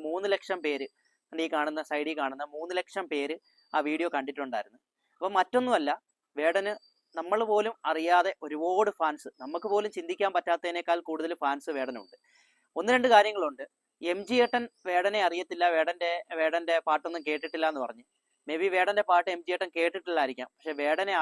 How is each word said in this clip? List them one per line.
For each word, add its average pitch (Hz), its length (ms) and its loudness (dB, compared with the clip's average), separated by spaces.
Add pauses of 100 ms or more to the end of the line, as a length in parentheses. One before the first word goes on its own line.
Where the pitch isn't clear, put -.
മൂന്ന് 180 280 -4
ലക്ഷം 185 320 -4
പേര്, 139 200 -2 (460)
ഈ 160 220 -2
കാണുന്ന, 151 340 0
സൈഡിൽ 151 320 -2
കാണുന്ന 135 240 -4 (100)
മൂന്ന് 165 240 -10
ലക്ഷം 180 340 -6
പേര് 143 220 -2 (380)
ആ 151 160 2
വീഡിയോ 160 260 -2
കണ്ടിട്ടുണ്ടായിരുന്നു. 135 640 -6 (380)
അപ്പൊ 180 120 -4 (100)
മറ്റൊന്നുമല്ല, 202 520 2 (460)
വേടന് 175 360 2 (420)
നമ്മൾ 175 240 0 (120)
പോലും 214 240 2 (160)
അറിയാതെ 170 420 4 (100)
ഒരുപാട് 170 480 0 (100)
ഫാൻസ്, 156 280 -2 (140)
നമുക്ക് 170 300 -8
പോലും 208 240 0
ചിന്തിക്കാൻ 180 400 -2
പറ്റാത്തതിനേക്കാൾ 170 600 0 (100)
കൂടുതൽ 160 240 -4 (100)
ഫാൻസ് 143 340 -2
വേടനുണ്ട്. 123 400 -6 (600)
ഒന്ന് 190 200 0
രണ്ട് 247 180 4
കാര്യങ്ങളുണ്ട്. 190 500 4 (380)
എം 175 240 0
ജി 233 160 0
ഏട്ടൻ 240 220 2 (240)
വേടനെ 190 380 2
അറിയത്തില്ല, 175 380 -2 (120)
വേടന്റെ, 170 340 0 (300)
വേടന്റെ 165 340 0 (140)
പാട്ടൊന്നും 160 400 -2
കേട്ടിട്ടില്ല 156 420 -2
എന്ന് 147 140 -6
പറഞ്ഞ്, 117 200 -12 (440)
maybe 160 260 0
വേടന്റെ 202 340 2
പാട്ട് 175 220 4
എം 175 140 -4
ജി 180 100 -2
ഏട്ടൻ 175 220 -4
കേട്ടിട്ടില്ലായിരിക്കാം. 165 800 0
പക്ഷെ 156 260 -8
വേടനെ 175 400 0